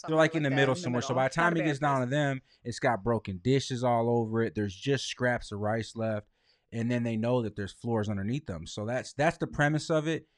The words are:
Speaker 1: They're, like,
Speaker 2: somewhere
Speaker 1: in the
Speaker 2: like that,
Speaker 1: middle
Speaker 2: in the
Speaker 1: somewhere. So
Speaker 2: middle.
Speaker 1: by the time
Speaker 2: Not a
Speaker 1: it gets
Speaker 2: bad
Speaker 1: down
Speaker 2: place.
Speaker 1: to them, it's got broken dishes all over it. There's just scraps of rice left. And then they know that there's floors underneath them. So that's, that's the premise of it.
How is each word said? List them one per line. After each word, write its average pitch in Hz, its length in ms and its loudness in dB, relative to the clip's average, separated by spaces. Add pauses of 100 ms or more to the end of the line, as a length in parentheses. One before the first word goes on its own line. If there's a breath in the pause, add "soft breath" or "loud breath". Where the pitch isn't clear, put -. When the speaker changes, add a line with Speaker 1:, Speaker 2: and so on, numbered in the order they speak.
Speaker 1:
They're, 160 80 0
like, 156 160 6
Speaker 2:
somewhere 165 60 -4
Speaker 1:
in 156 60 2
the 143 60 2
Speaker 2:
like - 20 2
that, 135 40 0
Speaker 1:
middle 135 200 4
Speaker 2:
in - 40 -4
the - 40 -8
Speaker 1:
somewhere. 123 180 0
So 110 80 -6
Speaker 2:
middle. 131 80 -2
Speaker 1:
by 131 100 4
the 131 80 -2
time 170 180 4
Speaker 2:
Not 165 40 0
a 156 60 0
Speaker 1:
it - 40 -2
gets 143 120 0
Speaker 2:
bad 147 80 0
Speaker 1:
down 143 100 2
Speaker 2:
place. 127 100 -2
Speaker 1:
to 123 40 -8
them, 139 300 0 (220 soft breath)
it's 120 160 -8
got 117 240 0
broken 104 400 0
dishes 131 400 0
all 117 260 2
over 113 320 2
it. 113 140 -2
There's 101 200 -2
just 135 300 -2
scraps 120 460 -4
of 101 80 -8
rice 107 380 -2
left. 110 300 -4 (440)
And 113 180 -2
then 123 140 0
they 117 140 -2
know 120 260 2
that 104 120 -6
there's 98 160 -6
floors 110 380 -2
underneath 107 380 -4
them. 82 180 -8
So 107 220 -8
that's, 120 260 -6
that's 160 240 2
the 165 80 -4
premise 147 460 0
of 156 160 2
it. 160 180 -4 (120)